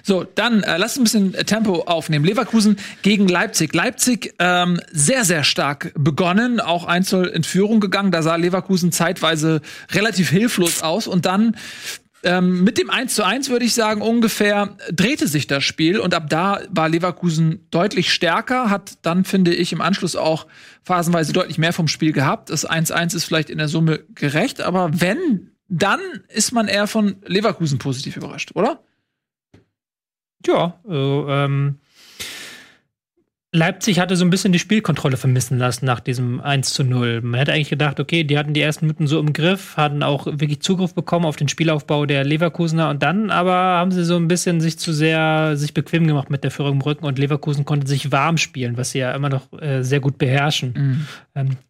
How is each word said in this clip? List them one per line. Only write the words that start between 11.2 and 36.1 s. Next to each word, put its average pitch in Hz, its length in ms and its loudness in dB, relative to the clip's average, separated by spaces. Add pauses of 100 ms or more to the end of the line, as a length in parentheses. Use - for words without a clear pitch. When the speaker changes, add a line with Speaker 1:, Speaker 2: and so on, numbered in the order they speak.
Speaker 1:
dann, 208 280 2 (680)
ähm, 180 400 2
mit 220 160 2
dem 294 100 -2
eins 220 240 -2
zu 311 100 0
eins, 269 280 -2
würde 240 140 0
ich 226 100 0
sagen, 214 260 0
ungefähr 208 760 2 (160)
drehte 226 360 0
sich 143 180 -2
das 139 180 -2
Spiel. 165 360 0
Und 175 160 0
ab 165 120 -4
da 180 340 0 (100)
war 160 180 0
Leverkusen 165 800 0
deutlich 180 420 0
stärker, 220 600 0
hat 196 320 -4
dann, 180 220 2
finde 180 280 2
ich, 170 200 -2
im 160 80 -4
Anschluss 175 340 -2
auch 160 320 -2 (360)
phasenweise 170 500 0
deutlich - 260 -2
mehr 160 120 2
vom 165 160 0
Spiel 156 260 0
gehabt. 143 360 -2
Das - 160 -4
eins 165 240 -2
eins 170 240 -2
ist 170 120 -4
vielleicht 160 260 -2
in 156 80 -8
der 156 80 -2
Summe 156 320 0 (160)
gerecht, 147 460 -2
aber 180 280 0 (100)
wenn, 220 520 -2 (180)
dann 196 300 0 (300)
ist - 240 -4
man 220 160 0
eher 202 180 0
von 202 380 0
Leverkusen 175 520 0
positiv 131 380 -6
überrascht, - 400 -10
oder? 254 240 0 (1700)
Speaker 2:
Ja, 175 420 0
also, 143 420 -2
ähm, 139 500 -2 (1700)
Leipzig 175 480 0
hatte 185 160 0
so 180 80 2
ein 180 40 4
bisschen 190 220 2
die 175 80 4
Spielkontrolle 156 560 0
vermissen 127 420 0
lassen 123 280 -2
nach 123 160 0
diesem 123 400 -4